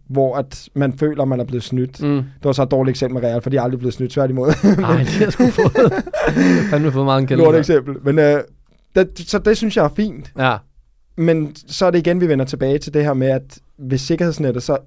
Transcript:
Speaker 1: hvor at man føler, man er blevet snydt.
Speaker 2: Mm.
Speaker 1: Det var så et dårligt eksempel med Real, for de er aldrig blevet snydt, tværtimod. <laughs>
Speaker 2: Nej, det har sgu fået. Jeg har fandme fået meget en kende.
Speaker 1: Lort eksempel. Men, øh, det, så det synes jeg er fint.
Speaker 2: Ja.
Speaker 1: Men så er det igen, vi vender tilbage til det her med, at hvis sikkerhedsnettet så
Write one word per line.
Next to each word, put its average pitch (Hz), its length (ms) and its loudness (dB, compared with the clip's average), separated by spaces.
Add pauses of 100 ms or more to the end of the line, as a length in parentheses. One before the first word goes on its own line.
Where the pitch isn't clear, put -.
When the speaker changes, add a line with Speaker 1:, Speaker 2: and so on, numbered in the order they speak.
Speaker 1:
hvor 131 260 0
at - 400 -8
man 139 180 0
føler, 147 320 -2
man 131 140 -2
er 120 40 -6
blevet 120 200 -6
snydt. 131 380 -6
Speaker 2:
Mm. 143 140 0
Speaker 1:
Det 135 80 -2 (200)
var 143 80 0
så 139 120 0
et 135 80 -2
dårligt 131 220 2
eksempel 127 280 -4
med 120 80 0
Real, 117 120 -2
for - 80 -6
de 139 80 0
er 123 40 2
aldrig 127 180 -4
blevet 123 140 -4
snydt, 127 180 -6
tværtimod. 131 360 0
<laughs> 190 340 2
Speaker 2:
Nej, 165 160 2
det 127 100 0
har 208 240 0
sgu 247 160 2
fået. 240 440 2 (440)
Jeg - 80 2
har 180 260 4
fandme 147 220 0
fået 135 140 -2
meget 135 160 2
en 131 60 -2
kende. 139 160 4
Speaker 1:
Lort 156 120 6
eksempel. 143 480 0
Men, 143 160 2
øh, 147 220 4 (540)
det, 185 200 4
så 180 240 -4
det 214 180 2
synes 220 200 -2
jeg 165 80 4
er 143 100 0
fint. 165 420 -6
Speaker 2:
Ja. 127 180 0 (640)
Speaker 1:
Men 160 380 0 (120)
så - 180 -2
er 175 60 2
det 175 80 2
igen, 175 220 0
vi 175 60 2
vender 135 180 0
tilbage 135 320 -2
til 147 160 -10
det 151 100 2
her 147 100 0
med, 131 140 0
at 135 320 -4 (180)
hvis 131 240 -4
sikkerhedsnettet 156 600 -2
så 143 240 -2